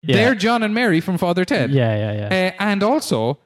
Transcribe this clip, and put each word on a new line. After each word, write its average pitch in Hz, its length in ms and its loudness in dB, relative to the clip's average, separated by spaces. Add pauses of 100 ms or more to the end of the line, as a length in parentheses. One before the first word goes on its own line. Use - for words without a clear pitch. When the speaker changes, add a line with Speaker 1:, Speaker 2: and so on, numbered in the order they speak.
Speaker 1:
Yeah. 180 120 2
Speaker 2:
They're 240 180 4
John 226 300 0
and 214 100 -2
Mary 220 260 2
from 180 160 -4
Father 175 280 0
Ted. 151 260 0
Speaker 1:
Yeah, 120 260 2 (160)
yeah, 104 160 -6
yeah. 185 180 0 (120)
Speaker 2:
Uh, - 40 -4
and 202 200 0
also 143 640 0